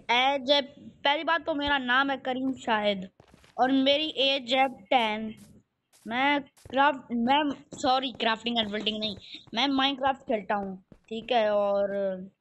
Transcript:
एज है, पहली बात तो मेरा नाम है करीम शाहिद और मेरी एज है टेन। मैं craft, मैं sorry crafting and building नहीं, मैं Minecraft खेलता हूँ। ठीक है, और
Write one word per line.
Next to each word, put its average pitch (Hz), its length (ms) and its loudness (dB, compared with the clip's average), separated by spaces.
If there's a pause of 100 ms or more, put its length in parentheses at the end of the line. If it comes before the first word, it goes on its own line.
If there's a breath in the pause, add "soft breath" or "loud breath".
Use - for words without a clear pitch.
(100)
एज 262 400 2
है, 285 100 6 (440)
पहली 302 200 2
बात 320 220 0
तो 330 80 -2
मेरा 285 240 0
नाम 262 320 2
है 269 80 -2
करीम 262 380 -4
शाहिद 208 520 -2 (480)
और 254 160 2
मेरी 277 360 2 (140)
एज 269 320 0
है 262 140 4 (140)
टेन। 220 520 0 (720)
मैं 269 360 0
craft, 277 680 -2
मैं 240 280 2 (340)
sorry 262 400 0
crafting 233 460 -2
and 208 100 -4
building 214 300 -4
नहीं, 214 160 -6 (380 loud breath)
मैं 247 160 0
Minecraft 269 520 0
खेलता 214 320 -4
हूँ। 196 220 -6 (320)
ठीक 226 240 -8
है, 214 180 2
और 202 400 0 (500)